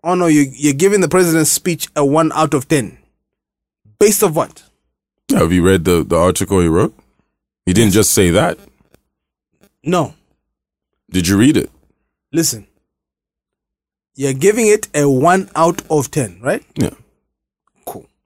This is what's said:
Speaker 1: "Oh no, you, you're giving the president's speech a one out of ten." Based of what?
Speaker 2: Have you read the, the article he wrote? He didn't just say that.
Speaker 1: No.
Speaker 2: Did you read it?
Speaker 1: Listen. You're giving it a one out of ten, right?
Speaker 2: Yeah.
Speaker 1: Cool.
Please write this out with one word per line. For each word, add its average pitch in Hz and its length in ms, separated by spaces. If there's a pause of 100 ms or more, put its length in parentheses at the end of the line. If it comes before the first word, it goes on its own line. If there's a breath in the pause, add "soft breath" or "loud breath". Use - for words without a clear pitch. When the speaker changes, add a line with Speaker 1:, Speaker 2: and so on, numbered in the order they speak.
Speaker 1:
"Oh 170 100
no, 180 140
you, 151 260
you're 143 200
giving 190 280
the 170 80
president's 165 420
speech - 440
a 147 100
one 151 280
out 156 200
of 135 140
ten." 120 320 (960)
Based 214 240
of 170 140
what? 135 280 (680)
Speaker 2:
Have 85 200
you 90 100
read 92 240
the, 85 180
the 67 120
article 92 460
he 85 60
wrote? 87 260 (720)
He 92 80
didn't 107 200
just 101 200
say 92 160
that. 113 280 (1300)
Speaker 1:
No. 165 300 (960)
Speaker 2:
Did 87 180
you 98 100
read 127 200
it? - 120 (640)
Speaker 1:
Listen. 135 340 (1500)
You're 135 180
giving 208 340
it 214 280
a 147 140
one 170 460
out 165 340
of 151 220
ten, 95 300
right? 147 220 (120)
Speaker 2:
Yeah. 98 180 (920)
Speaker 1:
Cool. - 200 (200)